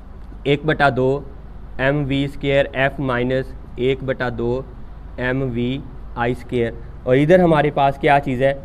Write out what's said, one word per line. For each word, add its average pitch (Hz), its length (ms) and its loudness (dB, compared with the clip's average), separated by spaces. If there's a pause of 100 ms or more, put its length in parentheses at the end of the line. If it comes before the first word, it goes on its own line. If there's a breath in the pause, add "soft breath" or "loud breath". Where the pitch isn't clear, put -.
(460)
एक 143 200 2
बटा 147 240 4
दो 127 180 2 (720)
एम 139 240 2
वी 139 240 0
स्क्वायर 139 480 2
एफ 139 260 0
माइनस 131 500 0 (280)
एक 131 260 0
बटा 127 260 -2
दो 120 320 -2 (560)
एम 127 240 0
वी 123 360 -2 (380)
आई 120 160 0
स्क्वायर। 117 440 -2 (280 loud breath)
और 127 100 6
इधर 156 240 6
हमारे 151 300 4
पास 139 280 2
क्या 143 200 6
चीज़ 135 260 0
है? 139 80 4 (120)